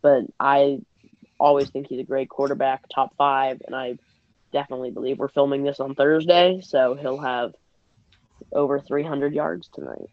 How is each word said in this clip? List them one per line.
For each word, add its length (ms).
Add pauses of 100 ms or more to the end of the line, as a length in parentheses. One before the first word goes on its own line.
But 220 (160)
I 400 (600)
always 300
think 180
he's 120
a 40
great 260
quarterback, 540 (100)
top 240
five, 500
and 80
I 220 (540)
definitely 400
believe 280
we're 100
filming 340
this 160
on 160
Thursday, 680
so 320
he'll 240
have 340 (1000)
over 300
three 220
hundred 300
yards 400
tonight. 380